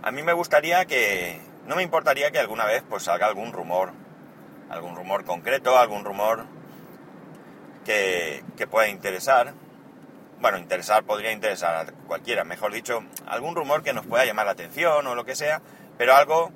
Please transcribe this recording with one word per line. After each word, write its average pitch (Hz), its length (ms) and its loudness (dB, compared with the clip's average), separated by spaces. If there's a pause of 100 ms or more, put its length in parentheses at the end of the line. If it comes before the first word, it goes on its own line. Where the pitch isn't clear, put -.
A - 80 -2
mí 139 120 -8
me 170 100 2
gustaría 170 520 2
que, 95 560 0 (240)
no 139 100 -4
me 185 80 0
importaría 151 480 2
que 156 80 0
alguna 110 260 -2
vez, 113 220 0
pues, 98 160 -6
salga 90 240 0
algún 110 240 -4
rumor, 90 400 -2 (760)
algún 85 260 -10
rumor 92 300 -4
concreto, 127 520 2
algún 107 280 2
rumor 104 400 -2 (1400)
que, 90 600 0 (120)
que 110 120 -6
pueda 110 200 2
interesar. 101 680 0 (880)
Bueno, 101 200 0
interesar, 95 440 0
podría 104 280 -4
interesar 95 440 -2
a 82 160 -6 (160)
cualquiera, 87 360 -4
mejor 87 280 -6
dicho, 113 320 -6 (220)
algún 143 300 -6
rumor 151 280 -2
que 143 100 -2
nos 104 120 -6
pueda 117 180 2
llamar 110 220 0
la 98 60 0
atención 139 560 0
o 123 80 -4
lo 120 100 -6
que 131 100 -8
sea, 151 260 -2 (360)
pero 123 180 8
algo 156 400 6